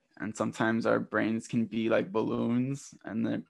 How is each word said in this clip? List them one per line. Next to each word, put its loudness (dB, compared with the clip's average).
And -6
sometimes 2
our 4
brains 0
can 2
be -2
like 2
balloons, -2
and -2
then -2